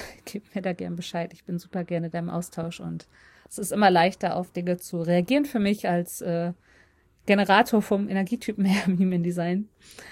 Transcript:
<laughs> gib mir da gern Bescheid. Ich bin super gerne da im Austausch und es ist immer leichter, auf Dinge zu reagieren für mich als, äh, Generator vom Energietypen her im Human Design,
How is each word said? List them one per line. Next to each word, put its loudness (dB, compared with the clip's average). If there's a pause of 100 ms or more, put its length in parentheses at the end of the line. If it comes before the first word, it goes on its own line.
(100)
<laughs> -20
gib -14
mir -6
da -4
gern -8
Bescheid. -8
Ich -20
bin -6
super -8
gerne -4
da -6
im -6
Austausch -8
und -10 (400)
es -14
ist -6
immer 6
leichter, 2
auf -6
Dinge -2
zu -8
reagieren 2
für -4
mich 0
als, -2
äh, -4 (720)
Generator 6
vom 2
Energietypen -2
her 2
im 2
Human 2
Design, -2 (440)